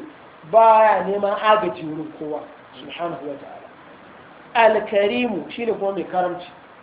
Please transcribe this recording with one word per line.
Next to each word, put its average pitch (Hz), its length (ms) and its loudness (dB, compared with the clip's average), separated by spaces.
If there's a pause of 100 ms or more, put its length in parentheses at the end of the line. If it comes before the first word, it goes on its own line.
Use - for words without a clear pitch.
(500)
baya 220 540 6
neman 202 280 -2
agaji 202 500 0
wurin 156 360 -10
kowa, 151 220 -8 (380)
subhanahu 143 460 -10
wa 143 160 -10
ta'ala. - 280 -18 (840)
Al-karimu 214 960 0
shi 233 160 -10
ne 226 60 0
kuma 196 200 -4
mai 170 120 -6
karamci, 180 460 -4 (320)